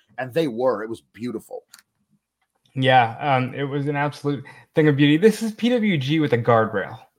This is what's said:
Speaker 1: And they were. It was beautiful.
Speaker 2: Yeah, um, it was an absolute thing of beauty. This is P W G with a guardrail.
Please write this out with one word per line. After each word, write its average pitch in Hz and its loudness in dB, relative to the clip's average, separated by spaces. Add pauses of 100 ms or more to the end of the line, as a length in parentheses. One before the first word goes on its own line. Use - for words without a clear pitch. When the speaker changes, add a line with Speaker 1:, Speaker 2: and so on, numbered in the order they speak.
(180)
Speaker 1:
And 123 -10
they 160 -2
were. 117 -2
It 113 -10
was 110 -12
beautiful. 107 -14 (1080)
Speaker 2:
Yeah, 127 4
um, 131 -2
it 135 -8
was 143 -6
an 147 -4
absolute 143 -6 (300)
thing 156 4
of 139 4
beauty. 147 4
This 214 4
is 220 -6
P 233 -2
W 214 0
G 143 -2
with 147 0
a 120 4
guardrail. 110 0 (200)